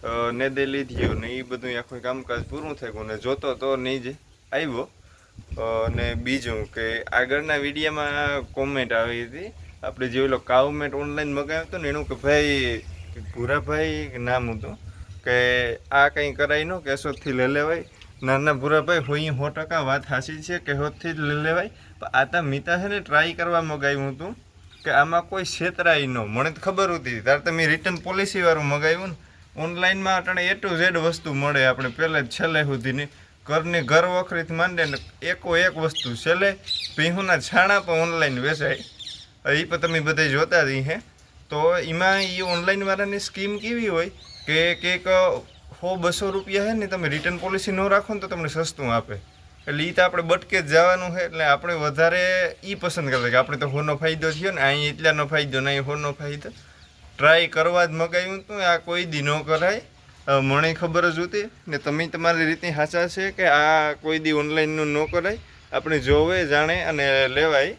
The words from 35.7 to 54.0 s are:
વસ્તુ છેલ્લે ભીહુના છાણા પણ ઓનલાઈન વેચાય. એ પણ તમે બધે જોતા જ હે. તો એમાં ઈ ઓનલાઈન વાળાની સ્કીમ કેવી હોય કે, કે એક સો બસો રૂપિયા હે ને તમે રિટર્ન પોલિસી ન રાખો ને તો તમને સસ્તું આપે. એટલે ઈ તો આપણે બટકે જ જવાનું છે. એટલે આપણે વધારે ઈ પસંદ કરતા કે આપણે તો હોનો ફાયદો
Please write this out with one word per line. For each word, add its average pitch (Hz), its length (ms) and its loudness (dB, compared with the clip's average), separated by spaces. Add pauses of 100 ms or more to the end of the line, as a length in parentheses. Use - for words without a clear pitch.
વસ્તુ 156 380 -4
છેલ્લે 185 420 2 (420)
ભીહુના 175 400 2
છાણા 190 420 4
પણ 170 140 -2
ઓનલાઈન 160 460 0
વેચાય. 143 380 -2 (760)
એ 156 120 2
પણ 165 120 -4
તમે 165 240 0
બધે 151 280 2
જોતા 151 340 4
જ 139 40 4
હે. 135 300 -2 (540)
તો 160 280 2
એમાં 180 420 0
ઈ 185 200 -4
ઓનલાઈન 185 440 0
વાળાની 202 340 -2
સ્કીમ 196 400 -6
કેવી 226 300 -4
હોય 170 220 -2 (360)
કે, 165 280 2
કે 175 180 -2
એક 180 160 -4 (720)
સો 185 160 -2
બસો 175 340 0
રૂપિયા 196 340 -2
હે 220 80 0
ને 214 140 -2
તમે 180 220 -4
રિટર્ન 156 280 -2
પોલિસી 190 360 -4
ન 190 160 0
રાખો 202 260 2
ને 202 60 -6
તો 190 60 -10
તમને 170 220 -4
સસ્તું 151 460 -2
આપે. 113 200 -2 (540)
એટલે 147 160 -2
ઈ 175 60 -4
તો 185 120 4
આપણે 180 200 2
બટકે 180 400 0
જ 151 40 -6
જવાનું 180 520 4
છે. 180 60 0
એટલે 160 200 -2
આપણે 151 300 2
વધારે 170 880 2
ઈ 196 100 -6
પસંદ 165 360 -4
કરતા 123 180 2
કે 120 80 4
આપણે 131 200 2
તો 139 120 -2
હોનો 147 280 -2
ફાયદો 160 340 0